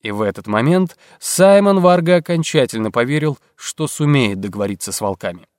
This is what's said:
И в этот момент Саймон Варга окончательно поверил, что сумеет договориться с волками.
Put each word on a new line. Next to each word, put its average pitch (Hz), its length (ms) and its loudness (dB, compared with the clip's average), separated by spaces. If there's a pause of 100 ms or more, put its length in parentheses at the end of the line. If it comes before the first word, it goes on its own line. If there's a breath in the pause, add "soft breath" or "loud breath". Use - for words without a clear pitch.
И 107 100 -8
в 104 100 -4
этот 101 240 -6
момент 147 520 0 (220 soft breath)
Саймон 196 600 4
Варга 180 380 4
окончательно 143 760 -2
поверил, 143 480 -2 (160)
что - 320 -8
сумеет 135 520 0
договориться 101 520 -6
с - 100 -8
волками. 92 460 -8 (120)